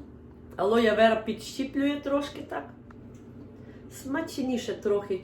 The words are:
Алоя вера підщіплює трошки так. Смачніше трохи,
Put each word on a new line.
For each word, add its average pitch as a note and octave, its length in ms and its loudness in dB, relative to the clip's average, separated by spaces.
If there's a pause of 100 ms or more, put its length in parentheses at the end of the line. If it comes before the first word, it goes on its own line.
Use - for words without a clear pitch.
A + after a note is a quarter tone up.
(560)
Алоя G#3+ 380 6
вера A3 220 8
підщіплює C#4 840 -2
трошки C#4+ 460 0
так. - 160 -6 (1300)
Смачніше C4 840 -2
трохи, G3+ 500 0